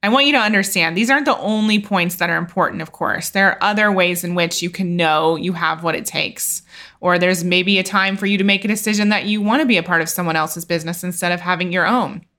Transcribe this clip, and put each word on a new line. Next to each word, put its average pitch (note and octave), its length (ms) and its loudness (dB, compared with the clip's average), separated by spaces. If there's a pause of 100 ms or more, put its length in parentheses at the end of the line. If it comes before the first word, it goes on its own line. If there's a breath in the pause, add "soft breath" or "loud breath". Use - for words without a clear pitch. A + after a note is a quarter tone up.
I G3 60 -2
want C4+ 200 4
you D4 40 4
to C#4 80 4
understand G3 560 0
these A3+ 140 0
aren't C#4 160 2
the D4 140 2
only G#3+ 380 0
points F3+ 380 0
that F3 140 -2
are E3 80 0
important, E3+ 440 -2
of D#3+ 120 -12
course. - 380 -4
There G3 180 4
are - 120 -2
other G#3 300 2
ways F3+ 320 2
in F3 100 -4
which E3+ 280 0
you E3+ 80 -4
can F3 260 -4
know D#3+ 400 2
you F3 160 -4
have E3 320 -2
what E3 100 0
it - 120 -6
takes. - 560 -6 (400 loud breath)
Or F3+ 180 2
there's F3+ 240 0
maybe F3+ 360 2
a F#3+ 40 0
time F#3+ 320 0
for G3 100 -4
you G3+ 120 0
to G3 80 2
make G3 180 2
a G3+ 60 -2
decision G#3 400 0
that G#3 160 0
you G#3+ 160 -2
want A3 200 2
to D#4 40 2
be A#3+ 100 4
a E3+ 80 0
part F3 180 2
of D#3+ 60 -2
someone E3 300 -2
else's D#3+ 260 -4
business E3+ 400 -6
instead F3 300 -4
of F3 80 -6
having F3 320 -2
your F3 120 2
own. G#3 360 0 (180)